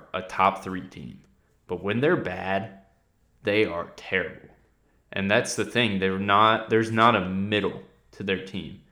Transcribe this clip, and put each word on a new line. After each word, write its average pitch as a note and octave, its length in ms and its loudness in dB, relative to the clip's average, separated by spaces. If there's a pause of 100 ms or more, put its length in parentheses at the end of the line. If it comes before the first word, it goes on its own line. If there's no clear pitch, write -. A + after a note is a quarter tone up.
(160)
a F#2 80 -6
top - 400 0
three F#2 240 -8
team. - 320 -16 (480)
But F2 160 -6
when G#2 160 -2
they're C#3+ 160 4
bad, F#2+ 640 -4 (640)
they G#2+ 220 2
are E2+ 300 -6
terrible. - 540 -4 (640)
And G2 180 -2
that's A2+ 260 2
the G#2+ 100 -2
thing. G#2 340 0
They're F#2+ 180 0
not, G#2+ 540 4
there's A2 200 2
not A2+ 240 6
a F#2 140 0
middle G2 540 -2 (300)
to - 100 -14
their F#2+ 200 -2
team. D#2+ 360 -12 (120)